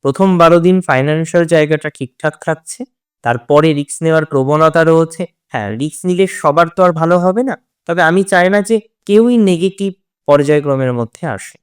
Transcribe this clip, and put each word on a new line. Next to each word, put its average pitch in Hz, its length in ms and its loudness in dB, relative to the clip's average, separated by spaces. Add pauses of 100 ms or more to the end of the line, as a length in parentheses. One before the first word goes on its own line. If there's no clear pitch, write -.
প্রথম 185 360 0
বারো 170 220 4
দিন 185 220 2
ফাইন্যান্সিয়াল 156 640 -2
জায়গাটা 156 440 0
ঠিকঠাক - 440 -8 (120)
থাকছে, 160 400 -8 (380)
তারপরে 147 500 0
রিস্ক 143 300 -8
নেওয়ার 160 220 0
প্রবণতা 151 580 0
রয়েছে। 165 420 0 (220)
হ্যাঁ, 107 280 -8
রিস্ক 147 300 -10
নিলে 180 220 0
সবার 165 480 0
তো 190 80 2
আর 180 80 4
ভালো 165 280 0
হবে 190 240 0
না, 240 120 -6 (300)
তবে 170 160 -2
আমি 170 220 2
চাই 185 260 2
না 208 120 0
যে 220 180 -2 (260)
কেউই 226 320 4
নেগেটিভ 190 560 0 (340)
পর্যায়ক্রমের 143 640 0
মধ্যে 120 340 -8
আসে। - 360 -12